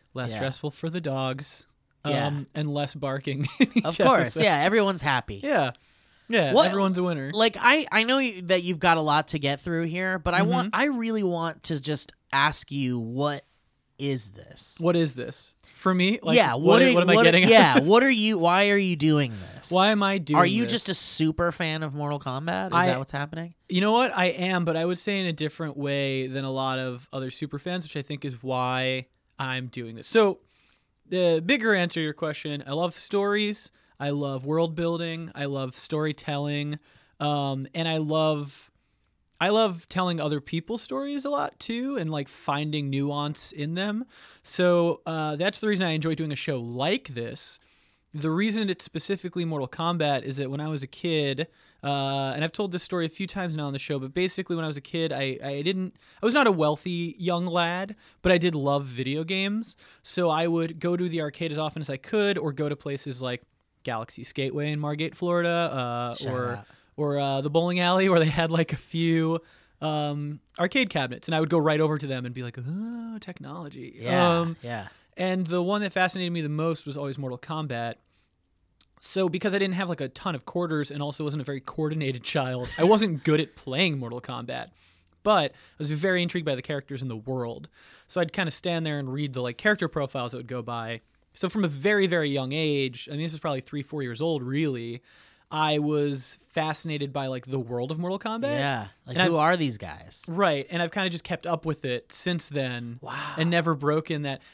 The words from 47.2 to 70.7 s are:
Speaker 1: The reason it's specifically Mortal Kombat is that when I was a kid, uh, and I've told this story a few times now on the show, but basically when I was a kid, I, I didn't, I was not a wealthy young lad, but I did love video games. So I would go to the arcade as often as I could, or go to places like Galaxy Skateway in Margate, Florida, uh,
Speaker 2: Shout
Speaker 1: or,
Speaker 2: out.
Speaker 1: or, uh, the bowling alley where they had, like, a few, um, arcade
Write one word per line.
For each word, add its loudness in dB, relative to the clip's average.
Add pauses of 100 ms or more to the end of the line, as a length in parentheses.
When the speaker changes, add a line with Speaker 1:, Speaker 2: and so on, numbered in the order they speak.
Speaker 1:
The -2
reason 0
it's -6
specifically -6
Mortal -4
Kombat 0
is -6
that -4
when -6
I -6
was -4
a -8
kid, -2 (380)
uh, -2
and -4
I've -2
told -4
this -4
story -2
a -2
few -8
times -6
now -4
on -6
the -4
show, -4
but -10
basically -2
when -2
I -4
was -6
a -12
kid, -4
I, -2
I -4
didn't, -2 (260)
I 2
was 2
not 6
a 6
wealthy 0
young -2
lad, -2 (280)
but 6
I 8
did 2
love 2
video -4
games. -4 (260)
So 0
I 2
would -2
go 0
to 0
the -4
arcade -4
as -4
often -4
as -10
I -6
could, 0
or -4
go -2
to -2
places -8
like -6 (420)
Galaxy -8
Skateway -4
in -2
Margate, -4
Florida, 0 (240)
uh, -4
Speaker 2:
Shout -6
Speaker 1:
or, -2
Speaker 2:
out. -8 (320)
Speaker 1:
or, -2
uh, 0
the -2
bowling 2
alley 4
where 6
they 6
had, 2
like, 2
a -4
few, 0 (400)
um, -4 (180)
arcade 2